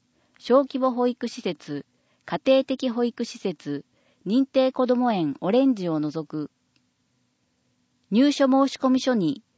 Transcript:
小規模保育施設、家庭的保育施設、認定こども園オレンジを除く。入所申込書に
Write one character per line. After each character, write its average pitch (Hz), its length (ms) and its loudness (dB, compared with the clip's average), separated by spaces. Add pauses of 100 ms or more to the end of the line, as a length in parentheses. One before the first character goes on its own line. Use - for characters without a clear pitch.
(380)
小 247 240 2
規 269 180 -4
模 254 120 0
保 247 160 0
育 247 200 -4
施 240 140 -12
設、 151 440 -8 (400)
家 175 200 -6
庭 269 180 4
的 262 260 -4
保 240 140 -2
育 240 220 -4
施 - 120 -14
設、 147 480 -8 (400)
認 247 200 2
定 262 260 0
こ 254 140 -2
ど 247 100 2
も 247 160 0
園 160 300 -2
オ 180 100 -2
レ 254 140 4
ン 262 100 2
ジ 180 140 -6
を 156 100 0
除 151 280 -6
く。 151 240 -10 (1600)
入 262 200 4
所 277 140 2
申 262 60 4 (260)
込 262 220 2
書 254 140 0
に 175 300 -2 (140)